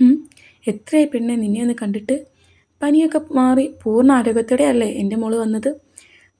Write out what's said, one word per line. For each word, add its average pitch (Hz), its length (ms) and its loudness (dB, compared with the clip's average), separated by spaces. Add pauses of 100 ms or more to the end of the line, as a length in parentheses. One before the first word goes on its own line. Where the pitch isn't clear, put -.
ഉം, 254 140 6 (500)
എത്രയായി 285 440 -2
പെണ്ണെ 240 280 -4
നിന്നെ 214 260 -2
ഒന്ന് 240 120 -2
കണ്ടിട്ട്? 214 420 -4 (640)
പനിയൊക്കെ 311 400 0 (100)
മാറി 254 440 2
പൂർണ്ണ 247 380 2
ആരോഗ്യത്തോടെ 240 540 0
അല്ലേ 240 260 0
എൻ്റെ 202 240 -4
മോള് 226 220 -2
വന്നത്?" 220 320 -2 (680)